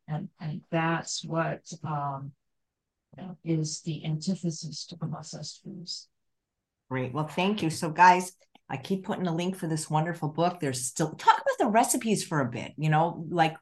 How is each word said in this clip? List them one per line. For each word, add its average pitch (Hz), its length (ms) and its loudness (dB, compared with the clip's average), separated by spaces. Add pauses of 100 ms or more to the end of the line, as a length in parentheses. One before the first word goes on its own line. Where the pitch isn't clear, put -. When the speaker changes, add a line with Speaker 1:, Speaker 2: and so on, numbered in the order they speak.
Speaker 1:
and, 156 200 -4 (120)
and 151 220 -6 (100)
that's 165 520 -2
what, 160 360 -2 (240)
um, 143 480 -4 (840)
you - 60 -14
know, 180 220 -12
is 156 380 -2
the 156 220 -6
antithesis 160 840 -4
to 175 100 -14
processed 151 640 -10
foods. - 460 -12 (840)
Speaker 2:
Great. 127 240 -4
Well, 151 120 -2
thank 196 360 0
you. 160 80 2
So, 165 180 -2
guys, 180 440 8 (360)
I - 80 -4
keep 190 300 -4
putting 185 200 -2
a 165 80 0
link 180 220 0
for 180 100 -6
this 156 220 -2
wonderful 160 400 0
book. 170 320 2
There's 131 240 -2
still, 156 300 -2
talk - 200 6
about 508 240 0
the 349 80 4
recipes 226 560 2
for 156 180 0
a 127 100 2
bit. 120 260 -8
You 156 140 2
know, 160 400 2
like, 160 320 4